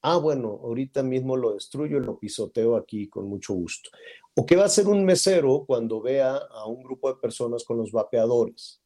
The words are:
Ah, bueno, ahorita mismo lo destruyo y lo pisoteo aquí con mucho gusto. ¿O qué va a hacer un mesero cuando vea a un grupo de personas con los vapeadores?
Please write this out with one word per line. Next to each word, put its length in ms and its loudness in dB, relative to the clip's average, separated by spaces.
Ah, 160 2
bueno, 440 -2
ahorita 400 -4
mismo 340 -2
lo 180 0
destruyo 420 -6
y 80 -2
lo 140 -8
pisoteo 580 -2
aquí 320 -6
con 200 -10
mucho 260 -8
gusto. 360 -8
¿O 100 2
qué 100 8
va 100 6
a 20 2
hacer 200 4
un 180 4
mesero 640 4
cuando 340 -2
vea 360 0
a 300 -10
un 160 -10
grupo 260 -6
de 120 -6
personas 440 -4
con 140 -4
los 120 -4
vapeadores? 960 0